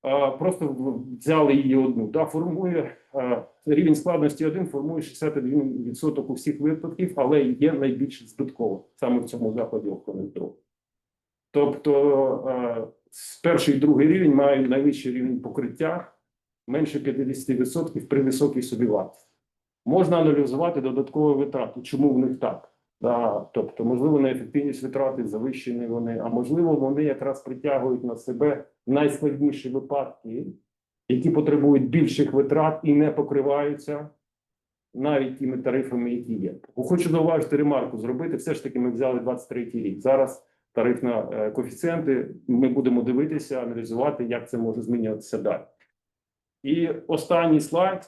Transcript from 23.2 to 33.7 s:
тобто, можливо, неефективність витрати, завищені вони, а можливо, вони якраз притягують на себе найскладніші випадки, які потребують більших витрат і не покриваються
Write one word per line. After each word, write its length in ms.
тобто, 320
можливо, 340
неефективність 640
витрати, 440
завищені 600
вони, 320
а 80
можливо, 480
вони 280
якраз 380
притягують 640
на 120
себе 480
найскладніші 840
випадки, 760
які 200
потребують 600
більших 440
витрат 500
і 100
не 180
покриваються 960